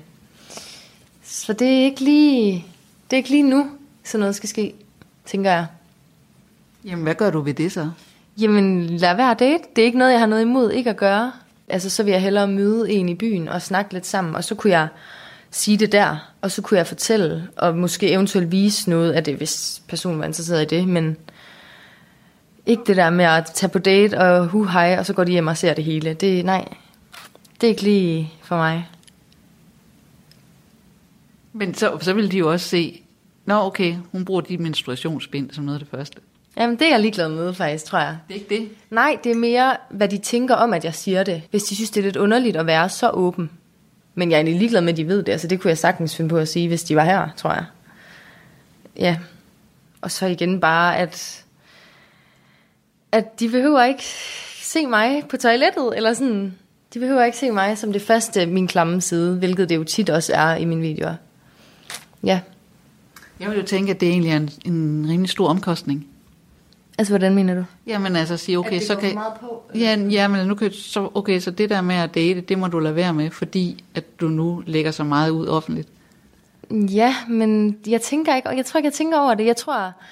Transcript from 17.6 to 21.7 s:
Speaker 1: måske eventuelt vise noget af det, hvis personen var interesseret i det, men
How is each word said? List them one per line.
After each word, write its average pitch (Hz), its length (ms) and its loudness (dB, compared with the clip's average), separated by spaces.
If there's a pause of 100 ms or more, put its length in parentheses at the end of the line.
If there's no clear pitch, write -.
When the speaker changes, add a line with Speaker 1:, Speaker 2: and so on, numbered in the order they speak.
Speaker 1:
måske 175 340 0
eventuelt 185 420 2
vise 196 380 0
noget 165 220 2
af 156 120 0
det, 143 120 -4
hvis - 520 -8
personen 170 300 -6
var 151 80 -4
interesseret 165 360 -2 (100)
i 160 40 2
det, 185 120 0
men 160 280 0 (1500)